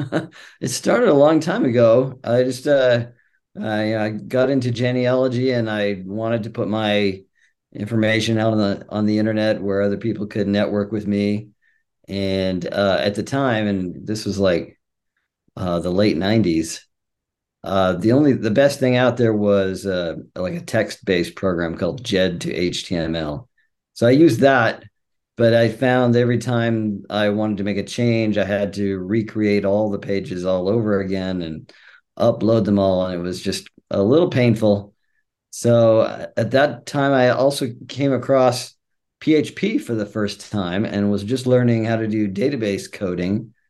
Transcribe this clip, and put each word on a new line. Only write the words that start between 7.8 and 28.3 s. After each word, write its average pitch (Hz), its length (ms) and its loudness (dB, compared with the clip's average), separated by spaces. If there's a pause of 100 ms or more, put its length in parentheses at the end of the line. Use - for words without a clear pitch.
out 110 140 2
on 110 60 0
the, 101 300 -2
on 107 160 -4
the 107 140 0
internet 107 420 0
where 98 220 -2
other 101 140 0
people 104 320 -6
could 101 180 -4
network 101 460 0
with 107 160 -4
me. 101 400 -2 (580)
And, 95 680 -2
uh, 98 280 2
at 101 160 -2
the 104 80 -4
time, 123 420 0
and 92 400 -4
this 104 180 -6
was, 95 140 -4
like, 98 400 0 (800)
uh, 87 240 -2
the 87 100 -4
late 92 260 2
nineties, 95 720 0 (800)
uh, 92 300 2
the 107 180 2
only, 143 200 4
the 107 200 -2
best 139 260 4
thing 127 160 2
out 123 220 2
there 120 180 2
was, 98 520 0
uh, 87 280 -4 (220)
like, 90 180 -6
a 85 60 -8
text-based 92 720 -2
program 85 420 -2
called 82 280 -4
jed 92 380 0
to 85 120 -6
H - 320 -4
T 95 80 -6
M 82 220 -2
L. 76 320 -8 (460)
So - 120 0
I 120 60 6
used 143 260 6
that, 127 460 2 (520)
but 117 160 4
I 117 160 4
found 123 460 2
every 120 240 2
time 113 720 -2
I 104 200 0
wanted 107 260 -2
to 98 80 -4
make 101 140 -4
a 98 40 -4
change, 113 560 0